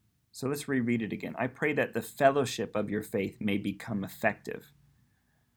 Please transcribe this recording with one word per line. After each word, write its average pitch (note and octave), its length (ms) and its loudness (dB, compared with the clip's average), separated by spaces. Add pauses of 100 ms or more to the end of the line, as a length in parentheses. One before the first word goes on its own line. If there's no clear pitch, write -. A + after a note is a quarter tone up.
(300)
So - 180 -6
let's D3 200 -4
reread A#2+ 340 2
it G#2 100 -4
again. F#2 260 -6
"I B2 100 0
pray D3 260 0
that C3 180 0
the A#2 100 0
fellowship C3+ 720 2
of G#2 140 0
your G#2 140 0
faith G2 380 -2
may G2+ 180 2
become G2+ 460 -4
effective." - 680 -4 (840)